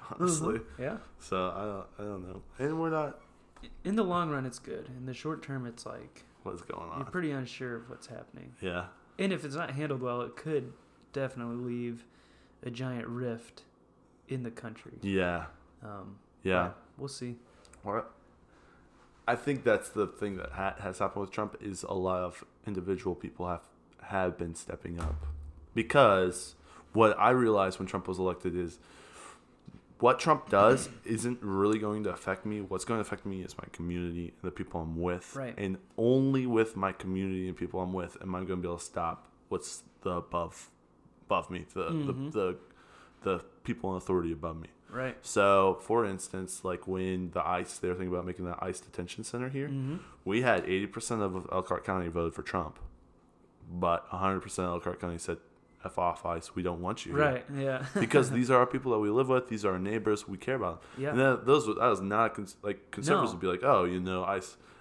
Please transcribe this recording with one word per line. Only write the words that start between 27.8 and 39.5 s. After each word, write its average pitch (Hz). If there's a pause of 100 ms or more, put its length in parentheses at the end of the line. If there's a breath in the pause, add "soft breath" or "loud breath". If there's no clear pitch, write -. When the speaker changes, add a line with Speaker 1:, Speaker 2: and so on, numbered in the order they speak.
Speaker 1:
Trump 92
was 90
elected 90
is 85 (1200 loud breath)
what 123
Trump -
does 110
<clears throat> -
isn't 113
really 104
going 107
to 98
affect 95
me. 107
What's 92
going 117
to 107
affect -
me 95
is -
my -
community 87
and 92
the 85
people 90
I'm 80
with. 90
Speaker 2:
Right. 131
Speaker 1:
And 95 (200)
only 131
with 110
my 95
community 92
and 87
people 92
I'm 92
with 87
am 92
I 92
gonna 92
be 90
able 85
to 82
stop 85 (220)
what's - (180)